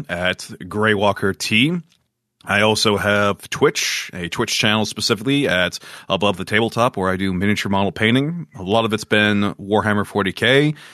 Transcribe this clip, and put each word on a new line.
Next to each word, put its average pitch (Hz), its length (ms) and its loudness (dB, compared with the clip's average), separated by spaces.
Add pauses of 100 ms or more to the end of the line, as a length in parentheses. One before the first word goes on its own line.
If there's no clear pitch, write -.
at 90 300 -2 (220)
Greywalker 101 760 0
T. 143 420 0 (680)
I 101 180 0
also 107 340 2
have 101 540 0
Twitch, - 600 -2
a 87 160 -8
Twitch - 300 -4
channel 107 260 2
specifically 117 640 -2
at 90 300 0 (300)
Above 95 280 2
the 90 80 -8
Tabletop, 113 520 0
where 92 140 0
I 92 60 -2
do 95 160 -2
miniature 101 380 -2
model 98 220 0
painting. 143 640 0
A 95 60 -12
lot 107 220 2
of 107 80 0
it's 107 120 -4
been 104 500 2
Warhammer 101 500 0
forty 101 280 -2
K, 139 420 2 (200)